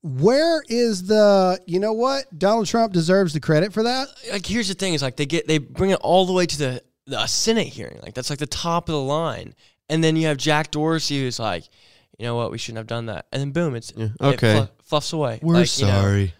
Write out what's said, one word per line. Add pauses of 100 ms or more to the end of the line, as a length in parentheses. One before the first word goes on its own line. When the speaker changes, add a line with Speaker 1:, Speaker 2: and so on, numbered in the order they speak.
Speaker 1:
where
is
the, (100)
"You
know
what?
Donald
Trump
deserves
the
credit
for
that"? (200)
Speaker 2:
Like,
here's
the
thing,
is,
like,
they
get,
they
bring
it
all
the
way
to
the, (240)
the
Senate
hearing.
Like,
that's,
like,
the
top
of
the
line. (360)
And
then
you
have
Jack
Dorsey,
who's
like, (520)
"You
know
what?
We
shouldn't
have
done
that."
And
then
boom,
it's,
Speaker 3:
Yeah.
Speaker 2:
it
Speaker 3:
Okay.
Speaker 2:
fluff-, (140)
fluffs
away.
Speaker 3:
We're
Speaker 2:
Like,
you
know,
Speaker 3:
sorry.